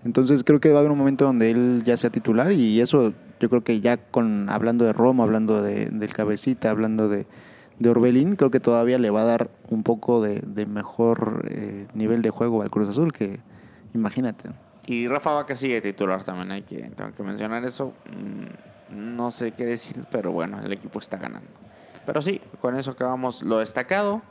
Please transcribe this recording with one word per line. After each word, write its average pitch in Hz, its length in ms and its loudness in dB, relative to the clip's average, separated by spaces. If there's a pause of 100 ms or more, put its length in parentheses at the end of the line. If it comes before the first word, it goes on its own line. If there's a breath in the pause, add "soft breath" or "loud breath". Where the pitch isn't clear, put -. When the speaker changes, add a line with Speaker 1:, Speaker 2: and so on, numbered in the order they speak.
Speaker 1:
Entonces 131 400 4
creo 147 160 6
que 156 80 6
va 147 80 8
a - 20 6
haber 147 120 4
un 147 60 0
momento 139 280 4
donde 117 260 4
él 123 340 2
ya 120 120 2
sea 120 120 0
titular 120 440 2
y 113 260 4
eso 123 340 4 (260)
yo 120 100 2
creo 120 140 2
que 110 180 0
ya 120 160 2
con, 107 520 -2
hablando 117 360 0
de 107 80 2
Romo, 123 300 4
hablando 110 380 2
de, 104 260 -2
del 104 260 -6
Cabecita, 110 580 -2
hablando 110 380 0
de, 101 180 -2 (520 loud breath)
de 117 100 4
Orbelín, 123 460 4
creo 147 140 4
que 123 100 2
todavía 120 400 2
le 113 100 2
va 104 120 2
a 110 40 2
dar 117 240 2 (200)
un 110 140 -2
poco 117 380 0
de, 104 180 -2
de 104 260 -6
mejor, 113 840 -2
eh, 104 440 -10
nivel 110 280 0
de 113 80 2
juego 113 320 0
al 101 100 -4
Cruz 104 180 0
Azul, 147 220 0
que 101 280 -6 (540 loud breath)
imagínate. 113 560 -4 (380)
Speaker 2:
Y 120 200 -4
Rafa 147 260 0
Vaca 143 220 -4
sigue 123 260 -2
titular 95 420 -2
también, 92 280 -8
hay 98 120 -10
que, - 140 -14 (180)
tengo 107 180 -12
que - 100 -16
mencionar 107 420 -8
eso. 127 280 -8 (160)
Mm, 104 1040 -14
no 120 160 -4
sé 117 200 -6
qué 120 140 -8
decir, - 460 -8
pero 95 200 -4
bueno, 90 300 -4
el 104 120 -8
equipo - 260 -12
está - 180 -10
ganando. 60 300 -12 (580 loud breath)
Pero 151 180 -4
sí, 185 180 -4 (180)
con 127 160 -2
eso 135 160 -6
acabamos 127 520 -4
lo 110 160 0
destacado. 196 720 -2